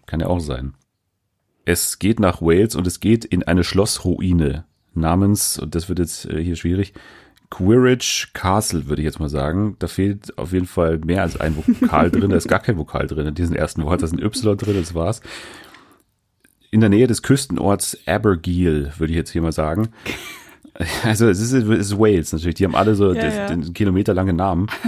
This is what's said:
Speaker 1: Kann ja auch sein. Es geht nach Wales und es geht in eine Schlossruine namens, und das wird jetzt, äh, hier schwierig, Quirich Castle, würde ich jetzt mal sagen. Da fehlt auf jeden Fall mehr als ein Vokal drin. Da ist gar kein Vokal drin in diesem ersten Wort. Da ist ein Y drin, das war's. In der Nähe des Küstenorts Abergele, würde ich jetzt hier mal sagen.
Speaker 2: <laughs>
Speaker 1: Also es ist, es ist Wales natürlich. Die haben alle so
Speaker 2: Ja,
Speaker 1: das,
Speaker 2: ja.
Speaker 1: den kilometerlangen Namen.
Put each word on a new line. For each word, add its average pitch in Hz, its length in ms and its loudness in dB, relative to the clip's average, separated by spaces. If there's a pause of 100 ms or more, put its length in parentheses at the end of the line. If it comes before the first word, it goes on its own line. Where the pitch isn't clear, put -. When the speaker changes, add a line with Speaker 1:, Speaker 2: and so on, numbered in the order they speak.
Speaker 1:
Kann 80 140 -4
ja - 60 -4
auch 90 140 0
sein. 67 340 -8 (880)
Es - 340 -2
geht 110 220 0
nach 90 220 2
Wales 87 320 4
und 90 120 -2
es - 140 -4
geht 117 240 2
in 90 180 -2
eine 87 220 2
Schlossruine 87 1000 0 (300)
namens, 92 640 2
und 80 160 -8
das 82 140 -4
wird 90 100 -4
jetzt, - 320 -4
äh, 78 120 -4
hier 87 140 -4
schwierig, 90 380 -2 (560)
Quirich 123 840 2
Castle, 92 540 -2
würde 73 160 -2
ich 78 40 -2
jetzt 73 120 -6
mal 78 100 -4
sagen. 78 520 -2
Da 85 80 -4
fehlt 101 500 -4
auf 87 140 -8
jeden 90 140 0
Fall 82 320 0
mehr 85 240 0
als 85 180 -4
ein 78 160 0
Vokal 87 540 2
drin. - 200 2
Da 90 60 2
ist 82 120 -4
gar 95 120 0
kein 101 180 -2
Vokal - 300 -4
drin 76 180 -4
in 76 80 -6
diesem 85 220 -2
ersten 78 260 -4
Wort. 87 200 0
Da 82 40 0
ist 80 60 -6
ein 85 100 -4
Y 107 340 0
drin, 101 200 -2
das 85 180 -4
war's. 85 260 -4 (1500)
In 110 100 4
der 110 100 6
Nähe 117 180 6
des 113 140 -2
Küstenorts - 840 0
Abergele, 87 920 0
würde 80 140 -2
ich 82 40 0
jetzt 82 140 -2
hier 82 120 -2
mal 82 100 -2
sagen. 85 420 -2
Speaker 2:
<laughs> - 40 -20 (1080)
Speaker 1:
Also 113 240 4
es 92 120 4
ist, 120 120 -2
es 127 120 4
ist 101 340 2
Wales 101 340 4
natürlich. 82 220 -2
Die 95 100 0
haben 82 120 0
alle 104 180 4
so 98 180 4
Speaker 2:
Ja, 85 100 0
Speaker 1:
das, - 140 -2
Speaker 2:
ja. 101 120 -4
Speaker 1:
den 85 260 -4
kilometerlangen 95 600 0
Namen. 92 340 0 (200)